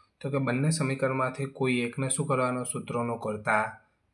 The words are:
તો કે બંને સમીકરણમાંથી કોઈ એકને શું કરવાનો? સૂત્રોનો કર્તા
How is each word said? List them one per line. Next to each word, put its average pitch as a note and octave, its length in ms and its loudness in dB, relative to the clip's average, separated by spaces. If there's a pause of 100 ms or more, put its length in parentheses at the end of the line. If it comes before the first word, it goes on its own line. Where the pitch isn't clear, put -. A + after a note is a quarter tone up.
(220)
તો C3+ 80 -6
કે C#3 80 0
બંને C3+ 340 2
સમીકરણમાંથી C3 720 0
કોઈ C3 340 0
એકને B2 300 -2
શું - 180 0
કરવાનો? B2+ 360 2
સૂત્રોનો A#2+ 540 -4
કર્તા G#2+ 600 0 (360)